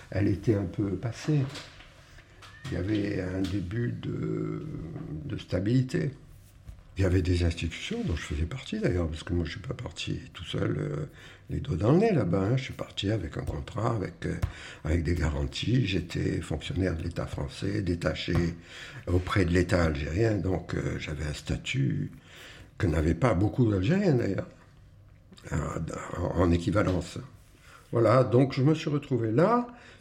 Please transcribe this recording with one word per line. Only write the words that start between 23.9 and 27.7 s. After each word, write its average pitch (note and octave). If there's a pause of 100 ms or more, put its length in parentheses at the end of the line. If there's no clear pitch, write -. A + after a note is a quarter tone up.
d'ailleurs, G#2 (1040)
euh, E2+ (800)
en F2
équivalence. E2+ (760)